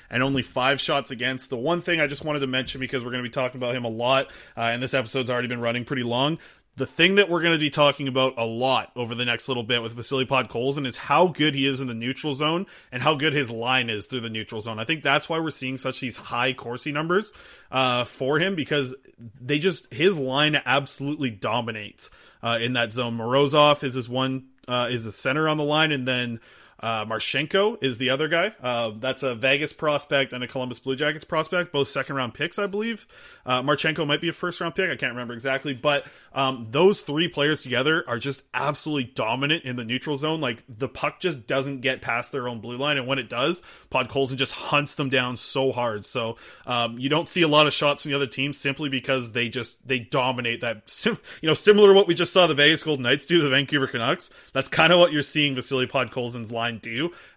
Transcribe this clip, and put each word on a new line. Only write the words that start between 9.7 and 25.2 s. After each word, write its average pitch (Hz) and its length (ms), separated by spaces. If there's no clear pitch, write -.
with 113 120
Vasily 131 320
Podkolzin 131 600
is 117 120
how 160 280
good 147 280
he 135 120
is 135 140
in 135 60
the 120 80
neutral 131 400
zone 160 320
and 123 100
how 156 120
good 147 180
his 135 180
line 120 380
is 104 160
through 127 160
the 113 80
neutral 110 320
zone. 110 180
I 113 60
think 156 180
that's 143 240
why 160 120
we're 160 120
seeing 131 280
such 131 220
these 123 180
high 127 340
Corsi 123 400
numbers, 165 400
uh, 123 320
for 139 340
him, 190 180
because 139 380
they 143 180
just, 165 320
his 165 280
line 143 480
absolutely 139 640
dominates, 110 800
uh, 117 180
in 123 140
that 117 180
zone. 117 240
Morozov 143 640
is 131 120
his 120 160
one, 131 380
uh, 123 220
is 117 160
a 107 60
center 147 360